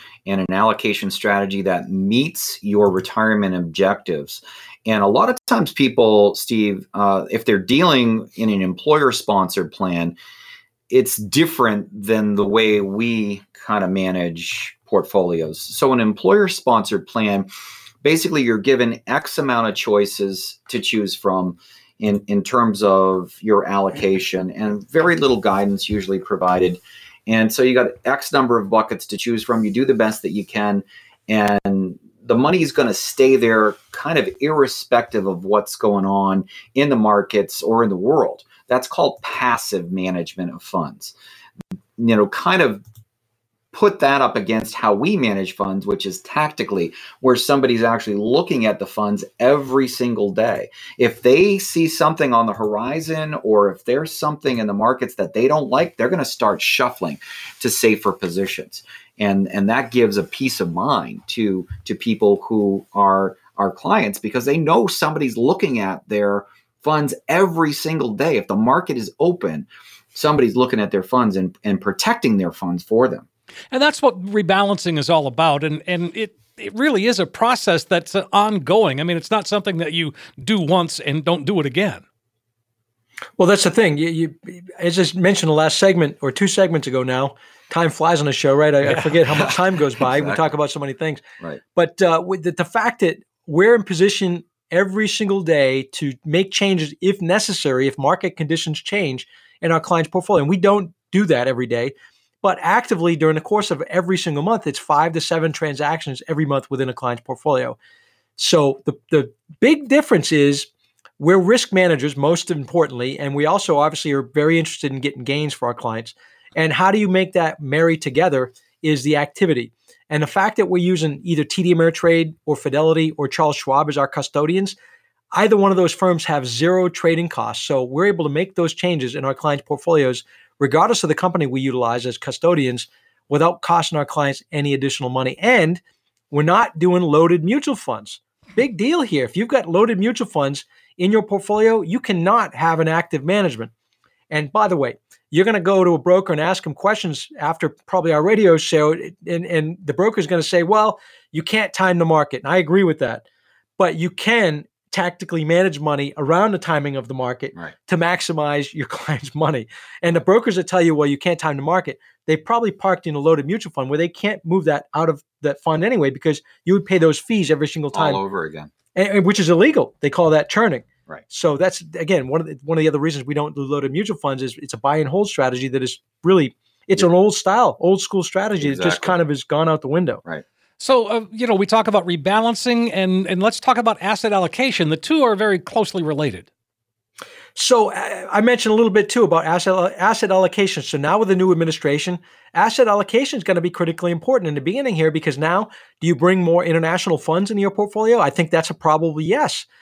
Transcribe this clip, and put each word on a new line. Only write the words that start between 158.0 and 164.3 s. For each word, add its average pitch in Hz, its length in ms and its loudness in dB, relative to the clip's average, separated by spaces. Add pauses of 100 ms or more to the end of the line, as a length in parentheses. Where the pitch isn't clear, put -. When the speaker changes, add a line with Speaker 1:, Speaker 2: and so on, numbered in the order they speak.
Speaker 3:
your 147 140 -8
<laughs> - 100 -12
client's 139 380 -8
money. 147 320 -2 (340)
And 170 160 0
the 160 60 2
brokers 214 340 2
that 180 120 -2
tell 185 120 2
you, 165 140 4
"Well, 147 140 2
you 143 100 -2
can't 170 200 -2
time 151 180 -2
the 139 60 -8
market," 160 360 -2 (280)
they 156 100 2
probably 226 340 -2
parked 185 360 -2
in 156 80 -4
a 147 40 -4
loaded 147 280 2
mutual 185 260 -6
fund 131 180 -6
where 147 80 0
they 175 100 0
can't 202 360 -6